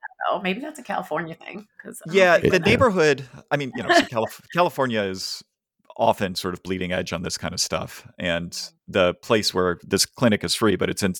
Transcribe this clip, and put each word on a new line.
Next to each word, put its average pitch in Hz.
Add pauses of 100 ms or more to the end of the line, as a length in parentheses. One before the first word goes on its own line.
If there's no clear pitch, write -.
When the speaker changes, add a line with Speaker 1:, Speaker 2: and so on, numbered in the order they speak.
Speaker 1:
that, -
though. 190
Maybe 190
that's 302
a -
California 170
thing, - (120)
'cause -
I -
don't 165
Speaker 2:
Yeah, 185
Speaker 1:
think -
Speaker 2:
the 143
Speaker 1:
we 185
have 170
Speaker 3:
It, -
yeah. 202
Speaker 2:
neighborhood, 156 (240)
I 147
mean, 139
you 247
know, -
so 339
Speaker 1:
<laughs> -
Speaker 2:
Calif-, - (120)
California 135
is 95 (540)
often 107
sort 90
of -
bleeding 90
edge 90
on 87
this 85
kind 87
of -
stuff. - (100)
And 85 (360)
the 90
place 110
where 90
this -
clinic -
is -
free, 107
but 92
it's 90
in 92